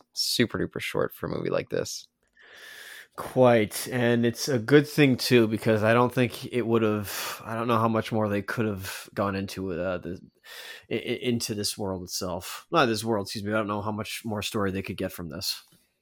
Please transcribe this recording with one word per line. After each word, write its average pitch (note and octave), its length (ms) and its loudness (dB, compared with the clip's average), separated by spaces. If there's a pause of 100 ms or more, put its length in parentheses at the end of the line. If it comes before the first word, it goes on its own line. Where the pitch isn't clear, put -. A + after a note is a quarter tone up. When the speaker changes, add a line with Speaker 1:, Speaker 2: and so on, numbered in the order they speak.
(140)
Speaker 1:
super - 440 0
duper - 220 -4
short - 340 -2
for - 120 -8
a - 20 -6
movie E2+ 220 -4
like - 180 -2
this. - 400 -4 (1080)
Speaker 2:
Quite, A#2+ 760 4
and A#2+ 360 2
it's A#2 240 0
a C3+ 100 0
good C#3+ 300 6
thing C3+ 300 4
too, A#2+ 280 6
because A2 360 2
I A2 100 4
don't A#2+ 220 4
think B2 320 -2
it A#2+ 200 -4
would A2+ 140 4
have, G#2+ 640 -2
I A2 100 -8
don't A#2 140 -2
know A#2 80 4
how A2+ 120 4
much A2 220 0
more G#2+ 200 0
they G2+ 100 0
could A2+ 240 -4
have F#2+ 480 -6
gone G2+ 240 -2
into, F#2+ 360 -6
uh, F2+ 260 -2
the, E2+ 200 -8 (720)
i-, - 40 -2
i-, A#2 340 -4
into A#2 260 -2
this G2+ 220 -4
world F#2+ 280 -4
itself. - 680 -8
Not D#3+ 140 6
this A2 180 0
world, A2 220 0
excuse G2+ 180 -8
me. G#2 80 -4
I A2 40 0
don't A2 100 0
know G#2 160 -2
how G#2+ 100 -4
much G#2 320 -8
more G#2 160 -4
story G2 300 -2
they F#2+ 100 -4
could F#2 160 -8
get F#2 160 -4
from E2+ 160 -10
this. D2+ 340 -8 (400)